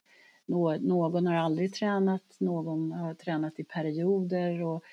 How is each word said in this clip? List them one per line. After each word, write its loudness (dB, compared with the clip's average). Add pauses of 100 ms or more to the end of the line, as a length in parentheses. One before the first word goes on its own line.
(460)
Nå-, 2
någon 2
har 2
aldrig 0
tränat, 0
någon -2
har -4
tränat -4
i -6
perioder 0
och -4